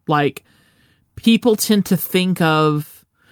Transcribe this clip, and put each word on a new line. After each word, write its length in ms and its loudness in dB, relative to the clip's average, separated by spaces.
Like, 360 -2
people 400 2
tend 320 0
to 100 2
think 440 -2
of 640 -2